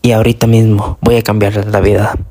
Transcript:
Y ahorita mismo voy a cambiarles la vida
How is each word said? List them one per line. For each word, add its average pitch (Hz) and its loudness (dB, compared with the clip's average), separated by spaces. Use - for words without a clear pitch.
Y 123 0
ahorita 113 0
mismo 107 2
voy 120 2
a 113 0
cambiarles 104 -2
la 104 -2
vida 98 0